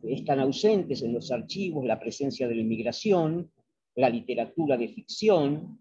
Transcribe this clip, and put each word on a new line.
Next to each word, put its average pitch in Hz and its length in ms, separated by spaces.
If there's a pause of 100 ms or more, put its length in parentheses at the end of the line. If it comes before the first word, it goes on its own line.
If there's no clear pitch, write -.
están 131 380
ausentes 139 600
en 117 120
los 135 160
archivos 151 560
la 110 120
presencia 123 500
de 117 80
la 113 40
inmigración, 156 880 (440)
la 127 160
literatura 120 680
de 117 120
ficción 156 920